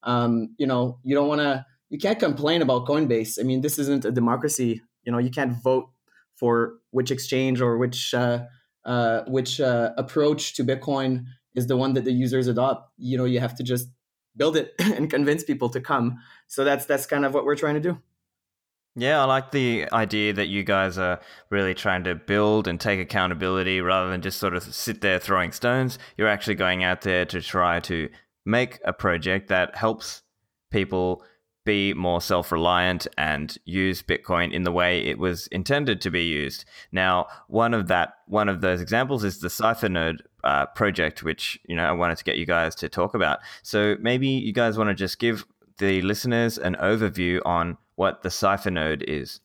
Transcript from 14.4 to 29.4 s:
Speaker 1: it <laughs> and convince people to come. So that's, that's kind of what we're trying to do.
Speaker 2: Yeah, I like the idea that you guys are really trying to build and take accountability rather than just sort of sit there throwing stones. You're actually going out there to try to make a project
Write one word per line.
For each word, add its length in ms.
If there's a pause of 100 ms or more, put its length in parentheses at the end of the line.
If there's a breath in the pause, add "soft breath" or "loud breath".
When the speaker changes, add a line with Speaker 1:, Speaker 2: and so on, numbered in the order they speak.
Speaker 1:
it 200
<laughs> 20
and 320
convince 320
people 280
to 100
come. 380 (280 loud breath)
So 160
that's, 220
that's 220
kind 180
of 100
what 100
we're 120
trying 180
to 60
do. 180 (960)
Speaker 2:
Yeah, 280
I 20
like 260
the 420
idea 420
that 120
you 160
guys 360
are 220 (300 loud breath)
really 240
trying 300
to 100
build 540
and 120
take 200
accountability 800
rather 280
than 140
just 160
sort 160
of 80
sit 380
there 180
throwing 340
stones. 460 (180 loud breath)
You're 120
actually 260
going 300
out 180
there 240
to 160
try 380
to 280 (380 loud breath)
make 380
a 80
project 560